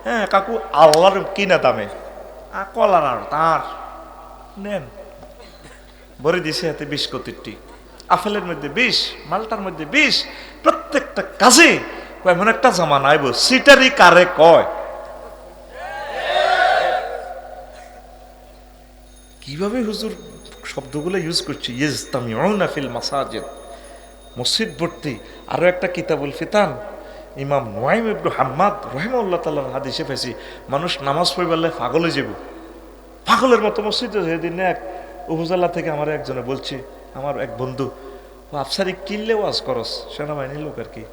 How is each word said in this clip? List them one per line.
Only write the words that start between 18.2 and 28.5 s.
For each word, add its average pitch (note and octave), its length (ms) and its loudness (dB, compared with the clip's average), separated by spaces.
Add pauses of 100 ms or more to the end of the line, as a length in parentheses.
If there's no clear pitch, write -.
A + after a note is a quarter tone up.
কিভাবে G3+ 420 -4
হুজুর G#3+ 320 -4 (500)
শব্দগুলো D3 520 -4
ইউজ E3 240 -2
করছে, B2+ 320 -8
ইজতামিউনা C3+ 960 0
ফিল C3+ 220 -4
মাসাজিদ, A#2+ 540 -4 (960)
মসজিদ C#3+ 400 -2
ভর্তি। D3+ 400 -4 (280)
আরো D3+ 200 2
একটা F3+ 200 0
কিতাবুল D#3 520 -2
ফিতান, E3+ 380 0 (600)
ইমাম C#3 380 -2
নুয়াইম F#3+ 360 0
ইবনে E3 260 -2
হাম্মাদ C3+ 580 0